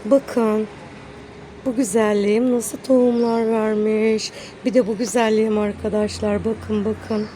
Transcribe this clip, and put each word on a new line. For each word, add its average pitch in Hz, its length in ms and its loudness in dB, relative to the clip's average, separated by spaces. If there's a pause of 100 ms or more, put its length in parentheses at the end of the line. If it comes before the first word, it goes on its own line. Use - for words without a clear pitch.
Bakın 220 600 2 (1000)
bu 240 100 -2
güzelliğim 214 800 2
nasıl 233 220 -6
tohumlar 233 680 2
vermiş. 214 840 0 (320)
Bir 214 100 0
de 233 120 6
bu 214 100 -2
güzelliğim 220 640 2
arkadaşlar, 208 840 -2
bakın, 214 400 -2
bakın. 214 520 -4